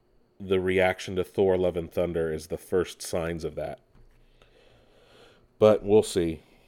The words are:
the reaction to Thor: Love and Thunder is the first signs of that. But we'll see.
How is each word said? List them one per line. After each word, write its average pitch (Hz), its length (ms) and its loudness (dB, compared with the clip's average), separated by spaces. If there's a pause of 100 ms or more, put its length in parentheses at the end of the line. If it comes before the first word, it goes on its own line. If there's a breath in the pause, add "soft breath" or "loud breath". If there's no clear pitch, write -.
(400)
the 95 200 0
reaction 92 560 0
to 90 80 -2
Thor: 95 340 0
Love 90 180 0
and 82 140 -8
Thunder 85 420 -2
is 78 140 -10
the 80 120 -10
first - 440 -4
signs 85 420 -6
of 76 100 -8
that. 76 260 -10 (1800 soft breath)
But 107 240 6
we'll 104 200 4
see. 85 400 -4 (260 soft breath)